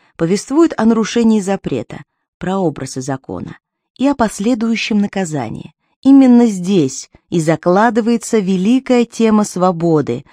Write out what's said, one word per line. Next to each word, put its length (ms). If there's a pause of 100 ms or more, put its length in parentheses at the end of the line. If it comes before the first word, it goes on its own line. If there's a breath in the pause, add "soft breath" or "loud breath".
(160)
повествует 600
о 100
нарушении 540
запрета, 600 (360)
прообраза 640
закона, 560 (380)
и 100
о 80
последующем 840
наказании. 760 (280)
Именно 440
здесь 640 (200)
и 100
закладывается 1000
великая 640
тема 400
свободы, 880